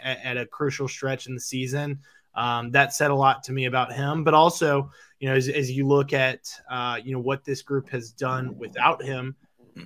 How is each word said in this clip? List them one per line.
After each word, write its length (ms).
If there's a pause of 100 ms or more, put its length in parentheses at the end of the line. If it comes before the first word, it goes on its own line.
at, 200
at 140
a 100
crucial 400
stretch 400
in 80
the 60
season, 580 (360)
um, 360
that 220
said 180
a 40
lot 280
to 80
me 140
about 280
him. 300
But 120
also, 560 (280)
you 100
know, 60
as, 140
as 220
you 160
look 260
at, 340 (220)
uh, 340
you 80
know, 80
what 240
this 200
group 260
has 220
done 460
without 460
him, 320 (500)